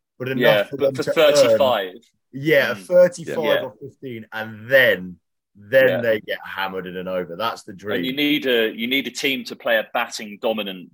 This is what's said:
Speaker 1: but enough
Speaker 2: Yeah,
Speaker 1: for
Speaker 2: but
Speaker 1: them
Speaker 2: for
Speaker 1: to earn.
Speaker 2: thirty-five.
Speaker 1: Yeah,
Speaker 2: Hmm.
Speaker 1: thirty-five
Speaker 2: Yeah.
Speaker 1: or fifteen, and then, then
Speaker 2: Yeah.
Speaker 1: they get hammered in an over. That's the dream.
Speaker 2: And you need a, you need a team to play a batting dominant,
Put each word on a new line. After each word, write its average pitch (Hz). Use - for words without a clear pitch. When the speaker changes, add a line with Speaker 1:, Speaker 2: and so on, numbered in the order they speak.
Speaker 1:
but 127
enough 131
Speaker 2:
Yeah, 110
Speaker 1:
for -
Speaker 2:
but 139
Speaker 1:
them 135
Speaker 2:
for 143
Speaker 1:
to 156
earn. 147
Speaker 2:
thirty-five. 113
Speaker 1:
Yeah, 139
Speaker 2:
Hmm. 101
Speaker 1:
thirty-five 175
Speaker 2:
Yeah. -
Speaker 1:
or -
fifteen, 123
and 110
then, 101
then 123
Speaker 2:
Yeah. 123
Speaker 1:
they 113
get 98
hammered 95
in 90
an 90
over. 90
That's 110
the 104
dream. 98
Speaker 2:
And -
you 131
need 147
a, 113
you 113
need 131
a 123
team 131
to 120
play 117
a 107
batting 113
dominant, 101